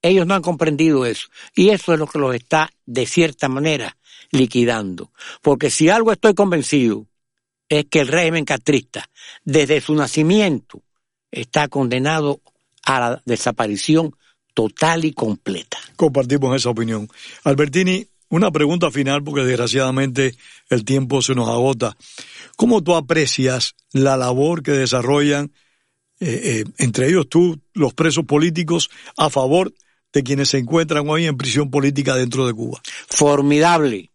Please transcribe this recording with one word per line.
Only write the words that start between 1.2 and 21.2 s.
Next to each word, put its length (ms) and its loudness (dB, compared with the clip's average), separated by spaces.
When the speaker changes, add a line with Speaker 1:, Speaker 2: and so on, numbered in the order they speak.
Speaker 1:
y 160 6
eso 220 0
es 60 2
lo 80 -2
que 120 -8
los 160 0
está, 360 -2
de 200 -4
cierta 420 0
manera, 480 -4
liquidando. 800 0
Porque 280 2
si 180 2
algo 240 4
estoy 220 4
convencido, 720 0
es 180 0
que 140 2
el 80 0
régimen 360 0
castrista, 680 -4
desde 360 2
su 140 -2
nacimiento, 880 0
está 360 -4
condenado 720 -2
a 160 0
la 260 -4
desaparición 880 -2
total 500 0
y 80 -2
completa. 640 -6
Speaker 2:
Compartimos 580 0
esa 160 -2
opinión. 380 -4
Albertini, 640 0
una 240 2
pregunta 400 2
final, 320 -2
porque 200 -4
desgraciadamente 920 0
el 160 0
tiempo 380 0